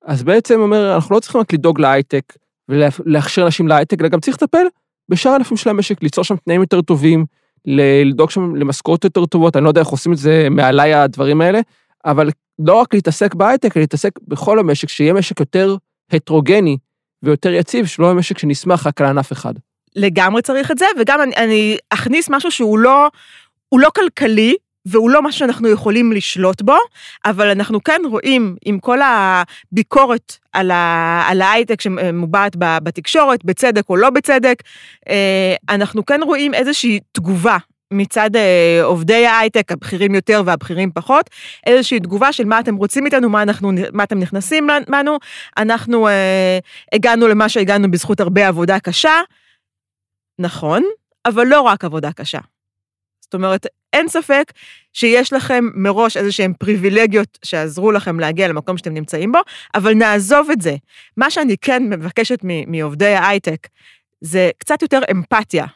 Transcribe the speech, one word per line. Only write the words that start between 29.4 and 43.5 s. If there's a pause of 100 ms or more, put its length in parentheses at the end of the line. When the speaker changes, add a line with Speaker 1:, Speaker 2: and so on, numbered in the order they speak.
Speaker 2:
על
ה-,
על
ההייטק
שמובעת
ב-,
בתקשורת,
בצדק
או
לא
בצדק, (460)
אה, (140)
אנחנו
כן
רואים
איזושהי (120)
תגובה (360)
מצד,
אה,
עובדי
ההייטק,
הבכירים
יותר
והבכירים
פחות, (360)
איזושהי
תגובה
של
מה
אתם
רוצים
איתנו,
מה
אנחנו, (200)